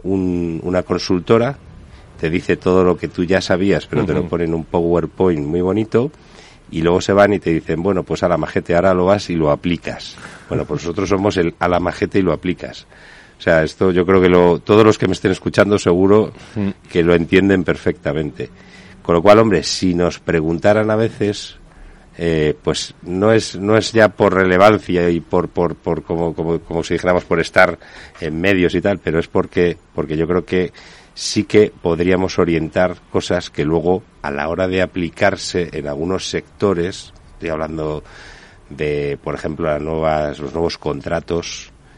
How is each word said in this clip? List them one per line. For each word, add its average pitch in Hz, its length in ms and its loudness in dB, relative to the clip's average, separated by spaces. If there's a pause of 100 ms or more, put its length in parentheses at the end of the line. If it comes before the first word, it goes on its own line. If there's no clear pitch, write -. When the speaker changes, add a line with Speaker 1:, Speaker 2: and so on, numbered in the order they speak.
Speaker 1:
un, 87 640 -4
una 90 200 -2
consultora, 113 760 0 (600)
te 80 120 -4
dice 87 260 0
todo 92 300 2
lo 87 100 2
que 80 140 -8
tú 87 160 -4
ya 90 160 2
sabías, 92 440 0
pero - 200 -2
te 87 80 -2
lo - 80 0
Speaker 2:
Ujú. 87 80 -10
Speaker 1:
pone 85 160 -2
en 82 80 -2
un 82 100 -4
PowerPoint 85 800 0
muy 80 140 -4
bonito 107 500 -2 (640)
y 80 120 -4
luego 87 180 2
se - 100 -2
van 101 220 6
y 95 60 -2
te 87 100 -4
dicen, 80 340 -2
"Bueno, 98 200 -2
pues - 200 -4
a 90 60 0
la 85 80 2
majete, 85 380 -2
ahora 92 180 4
lo 90 140 2
vas 101 220 0
y 90 60 -4
lo 78 160 2
aplicas". - 640 -6 (320)
Bueno, 80 160 -4
pues 73 200 -8
nosotros 87 260 -6
somos 98 260 0
el 85 240 0
a 87 80 0
la 87 140 0
majete 90 380 -2
y - 20 4
lo 90 100 0
aplicas. 76 560 -8 (500)
O - 40 -20
sea, 82 200 4
esto 92 300 -2
yo 90 140 2
creo 95 160 4
que 92 80 6
lo, 87 300 6
todos 107 260 4
los 107 120 6
que - 100 -2
me 98 60 0
estén 92 180 -2
escuchando 98 460 2
seguro 98 540 2 (240)
Speaker 2:
Mm. 101 140 -4 (200)
Speaker 1:
que 87 140 0
lo 85 100 4
entienden 92 520 4
perfectamente. 76 840 -4 (520)
Con - 140 0
lo 85 60 4
cual, 104 180 8
hombre, 98 240 2
si - 300 -2
nos 85 260 0
preguntaran 85 680 0
a 107 60 0
veces, 110 640 -4 (600)
eh, 80 460 0
pues - 380 -6
no 95 320 0
es, 104 240 -2
no 101 180 0
es 107 160 0
ya 110 160 4
por 98 260 0
relevancia 92 760 4
y 85 100 0
por, 82 300 -2
por, 85 260 -2
por 82 280 -4
como, 85 300 -4
como, 82 260 -4
como 82 220 -6
si 85 120 -6
dijéramos 90 320 0
por 85 160 0
estar 87 360 2 (440)
en 80 180 -6
medios 90 340 2
y 90 60 0
tal, 95 200 0
pero 80 200 -2
es - 80 -4
porque, 87 500 -2 (160)
porque 78 220 -6
yo 80 100 -2
creo 87 200 -2
que 90 260 -2 (420)
sí - 300 -4
que 107 380 4
podríamos 90 580 0
orientar 85 560 0 (160)
cosas 90 380 -4
que - 160 -4
luego, 85 360 0 (200)
a 73 100 -6
la 71 160 -4
hora 90 220 -2
de 92 120 0
aplicarse 90 920 -2
en 73 160 -8
algunos 80 400 -6
sectores, 90 840 -4 (200)
estoy - 160 -10
hablando 80 520 -6 (680)
de, 71 520 -6
por 76 140 -8
ejemplo, 80 300 -8
las 76 160 -2
nuevas, 78 580 -4
los 69 140 -10
nuevos 82 240 -4
contratos 82 920 -8 (260)